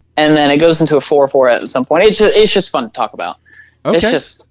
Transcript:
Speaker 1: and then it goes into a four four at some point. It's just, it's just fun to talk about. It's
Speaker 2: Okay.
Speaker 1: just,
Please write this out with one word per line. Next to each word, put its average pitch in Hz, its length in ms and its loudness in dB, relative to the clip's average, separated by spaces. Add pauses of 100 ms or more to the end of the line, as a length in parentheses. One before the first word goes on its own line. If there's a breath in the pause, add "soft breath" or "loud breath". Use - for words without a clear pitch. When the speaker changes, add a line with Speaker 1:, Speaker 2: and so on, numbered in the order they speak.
(160)
Speaker 1:
and 151 220 2
then 147 140 0
it 143 60 0
goes 160 220 2
into 151 160 0
a 135 60 2
four 143 260 0
four 135 220 2
at 117 180 0
some 127 160 -4
point. 165 220 0
It's 208 140 2
just, 208 180 2
it's 208 160 2
just 190 160 -2
fun 131 160 -6
to 110 60 -14
talk 117 220 -8
about. 87 240 -10 (480 soft breath)
It's 165 200 0
Speaker 2:
Okay. 226 80 0
Speaker 1:
just, - 380 -8